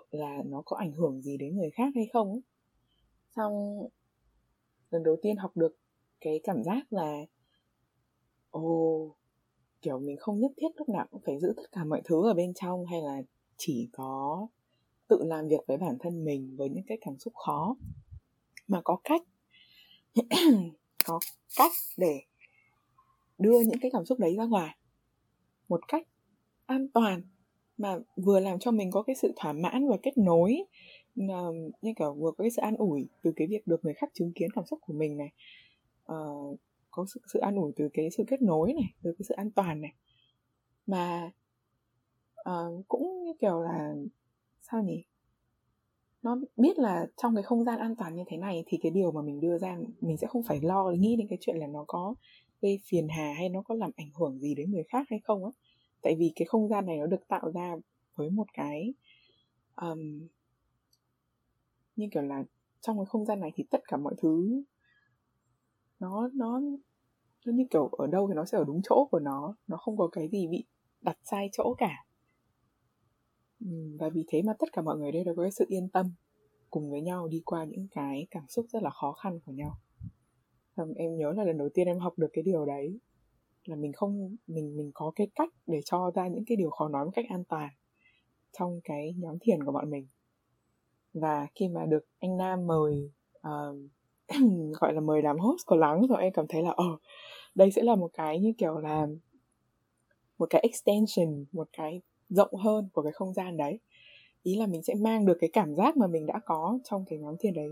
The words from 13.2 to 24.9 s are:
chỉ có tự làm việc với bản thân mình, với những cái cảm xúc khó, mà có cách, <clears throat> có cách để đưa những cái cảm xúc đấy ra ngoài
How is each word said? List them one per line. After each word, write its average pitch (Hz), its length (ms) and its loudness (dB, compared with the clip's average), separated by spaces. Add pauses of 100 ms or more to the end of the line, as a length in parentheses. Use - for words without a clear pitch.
chỉ 120 340 -4
có 135 560 -6 (600)
tự - 160 4
làm 156 240 -4
việc 151 200 4
với 139 100 0
bản 160 220 -4
thân 170 260 -6
mình, 135 320 -4
với 139 120 -4
những 180 180 -8
cái 226 140 -6
cảm 143 180 -10
xúc - 160 -10
khó, 160 400 -2 (920)
mà 185 160 0
có 180 200 2
cách, 330 180 2 (920)
<clears throat> 226 880 4
có 165 140 -2 (380)
cách 320 140 8 (260)
để 151 240 2 (1160)
đưa 226 220 8
những 233 220 2
cái 254 120 0
cảm 180 120 0
xúc 254 140 0
đấy 175 180 4
ra 220 80 -2
ngoài 190 320 0 (920)